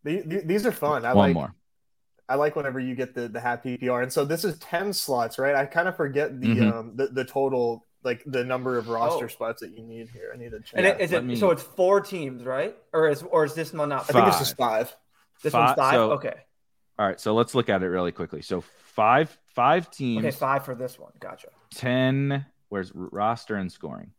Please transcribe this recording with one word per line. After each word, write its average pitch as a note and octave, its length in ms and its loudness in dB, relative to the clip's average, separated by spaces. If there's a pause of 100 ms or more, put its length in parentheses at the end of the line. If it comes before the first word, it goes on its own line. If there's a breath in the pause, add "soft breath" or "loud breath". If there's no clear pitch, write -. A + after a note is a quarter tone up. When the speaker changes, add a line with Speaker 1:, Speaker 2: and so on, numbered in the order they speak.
Speaker 1:
The-, E3 180 -2
the-, F3+ 240 -4
these G3+ 200 0
are A#3+ 60 4
fun. C#3+ 340 0
I A#2+ 80 2
Speaker 2:
One G2 160 6
Speaker 1:
like, E2+ 40 2
Speaker 2:
more. D2 220 -4 (720)
Speaker 1:
I C3 60 0
like D3 200 0
whenever C3+ 240 -4
you B2+ 160 -6
get B2+ 180 -8
the, A#2+ 140 -8
the A2+ 120 -10
half A#2+ 240 -4
P B2 140 -6
P B2 120 -4
R. B2 120 0
And B2+ 120 -4
so C#3+ 120 0
this D#3+ 200 -4
is D#3+ 140 -4
ten F#3+ 340 -4
slots, B2 460 -2
right? C#3 160 2
I C#3 100 2
kinda E3+ 260 0
forget C#3 480 -2
the, A2 80 0
Speaker 2:
Mm-hmm. A2+ 300 4
Speaker 1:
um, A2+ 180 -10
the, C3+ 120 -2
the B2+ 180 -4
total, B2 600 -2 (180)
like, A#2+ 240 -4
the C3 160 -2
number B2+ 340 -2
of A2+ 100 -4
roster A#2+ 380 0
Speaker 3:
Oh. - 40 -10
Speaker 1:
spots A2+ 320 -6
that A2 140 -14
you A2+ 60 -16
need A2+ 280 -14
here. A2+ 220 -14
I B2 60 -14
need A#2 140 -14
to G#2+ 80 -12
check. - 160 -20
Speaker 3:
And F3+ 100 2
it, F#3+ 160 4
is E3 100 0
Speaker 2:
Let D#3+ 120 0
Speaker 3:
it, - 20 -6
Speaker 2:
me B2 120 -2
Speaker 3:
so G3+ 120 4
it's D#3+ 140 2
four G3 380 4
teams, C#3 420 -10
right? C3+ 320 -4 (180)
Or D#3+ 160 4
is, C#3+ 140 0
or D#3+ 220 2
is C#3 100 -8
this D#3+ 180 -6
one D3 160 -4
not C3+ 180 -2
Speaker 1:
I - 60 -2
think A2+ 140 10
it's F2+ 100 6
just - 200 -2
Speaker 2:
Five. A#2 320 0
Speaker 1:
five. - 80 -20 (440)
Speaker 3:
This D3+ 120 -2
Speaker 2:
Five. A#2+ 160 6
Speaker 3:
one's C#3 60 4
five? C3+ 200 4
Speaker 2:
So A2+ 160 4
Speaker 3:
Okay. - 240 -4 (640)
Speaker 2:
all G#2 80 2
right, F#2+ 120 -2
so G#2+ 140 0
let's A#2 220 2
look A#2+ 120 2
at G2 140 2
it F#2 60 0
really F2+ 240 0
quickly. D#2+ 320 -8
So F2+ 180 -4 (320)
five, B2 420 4 (200)
five D3+ 340 2
teams. A#2 340 -2
Speaker 3:
Okay, B2+ 60 0
five C3+ 360 -2
for B2+ 100 -10
this B2 240 -10
one. - 200 -20
Gotcha. F#2 280 -16 (260)
Speaker 2:
Ten. C3+ 720 0 (240)
Where's F#2+ 220 -4
r-, F2+ 200 -12
roster A2 440 -2
and F#2 160 -4
scoring? A1 480 -14